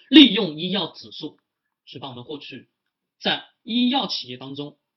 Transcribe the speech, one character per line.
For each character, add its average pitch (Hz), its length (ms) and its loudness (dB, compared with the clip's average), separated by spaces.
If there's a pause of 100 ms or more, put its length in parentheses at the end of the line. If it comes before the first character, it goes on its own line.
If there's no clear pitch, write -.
(100)
利 262 240 10
用 170 240 -2
医 175 120 -6
药 185 180 -4
指 - 240 -18
数， - 260 -14 (460)
去 - 160 -18
帮 135 100 -12
我 123 60 -16
们 120 80 -16
获 143 160 -14
取， - 280 -18 (520)
在 175 260 -4 (160)
医 240 260 0
药 240 200 -2
企 - 180 -8
业 123 120 -14
当 135 180 -14
中、 147 200 -12 (200)